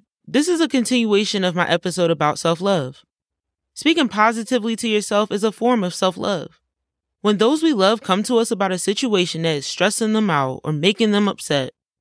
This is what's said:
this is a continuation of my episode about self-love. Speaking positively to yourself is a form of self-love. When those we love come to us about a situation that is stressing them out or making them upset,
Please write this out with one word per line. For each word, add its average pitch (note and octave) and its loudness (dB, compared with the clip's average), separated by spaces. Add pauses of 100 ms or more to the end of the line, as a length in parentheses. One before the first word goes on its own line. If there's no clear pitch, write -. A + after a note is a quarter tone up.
(280)
this D4 2
is E4+ 2
a D#4+ 2
continuation G#3+ 0
of F3+ 0
my F3 0
episode F3 0
about D3+ 0
self-love. E3 -2 (680)
Speaking D4 0
positively A3 0
to A#3+ -4
yourself G#3 0
is G3 -4
a A3 0
form A#3 0
of F3+ -4
self-love. - -4 (640)
When G#3 2
those C#4 2
we D#4+ 4
love G#3 2
come G3 0
to A#3+ 0
us A3+ 0
about F#3+ -2
a F3+ -4
situation F#3+ -2
that D#3+ 0
is C3+ -6
stressing G#3+ -2
them A3 2
out C3+ -2
or D#3 -4
making G3 2
them G3+ 2
upset, C#3 -2 (280)